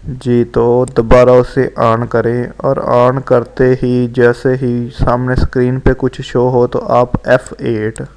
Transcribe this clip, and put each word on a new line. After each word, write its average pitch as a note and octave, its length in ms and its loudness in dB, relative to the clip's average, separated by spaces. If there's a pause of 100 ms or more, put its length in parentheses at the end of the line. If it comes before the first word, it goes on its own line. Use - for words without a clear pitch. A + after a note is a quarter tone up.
जी, B2 380 0
तो A#2+ 420 0
दोबारा B2 480 4
उसे B2+ 300 2 (140)
on A#2 320 0
करें A#2 380 -2 (100)
और C3+ 220 -2 (140)
on B2+ 320 2
करते B2 380 0 (160)
ही B2 340 0
जैसे B2 400 2
ही A#2+ 400 -4
सामने B2+ 400 0
स्क्रीन B2+ 440 0
पे C3 140 0
कुछ C3 280 -4
शो B2 280 -2
हो B2 180 2
तो B2 120 -4
आप B2 340 0 (140)
एफ़ - 340 0
एट A2+ 400 -4 (160)